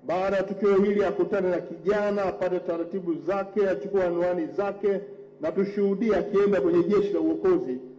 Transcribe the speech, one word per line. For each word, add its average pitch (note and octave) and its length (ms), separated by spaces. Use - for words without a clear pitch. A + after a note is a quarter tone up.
baada F#3+ 300
ya F#3 60
tukio G3 340
hili G3+ 280
akutane F3+ 460
na E3+ 100
kijana, G3+ 640
apate F3+ 360
taratibu E3+ 540
zake, G3 540
achukue F#3+ 360
anwani F3 420
zake, G3 540
na D#3+ 120
tushuhudie G3 640
akienda G3 440
kwenye F3 240
jeshi G3+ 280
la E3 80
uokozi D#3+ 580